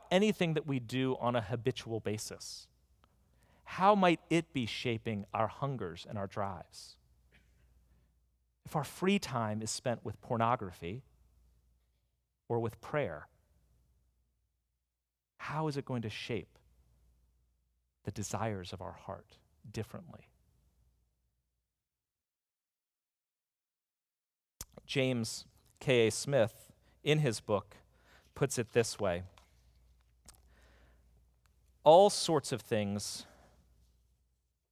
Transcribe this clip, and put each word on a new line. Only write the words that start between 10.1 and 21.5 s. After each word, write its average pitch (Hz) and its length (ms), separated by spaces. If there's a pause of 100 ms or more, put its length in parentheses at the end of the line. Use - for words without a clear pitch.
pornography 113 840 (1500)
or 120 100
with 113 220
prayer, 95 460 (2000)
how 156 300
is 139 100
it 139 80
going 123 160
to 110 80
shape - 500 (1400)
the - 80
desires 101 640
of 92 80
our 90 100
heart - 460 (340)
differently? - 560 (4000)